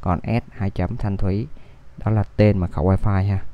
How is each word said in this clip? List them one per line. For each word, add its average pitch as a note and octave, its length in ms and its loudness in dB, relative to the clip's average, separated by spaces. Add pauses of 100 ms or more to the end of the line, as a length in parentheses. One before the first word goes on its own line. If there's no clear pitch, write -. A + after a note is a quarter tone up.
Còn F2+ 220 0
S A2+ 280 -2
hai G2 180 -4
chấm - 280 -4
Thanh G2+ 200 -2
Thúy, G2+ 300 0 (500)
đó - 140 -2
là G#2+ 120 2 (140)
tên G#2 200 6
mật F2 140 0
khẩu D2+ 140 0
wifi G2 440 2
ha. F#2+ 140 0 (100)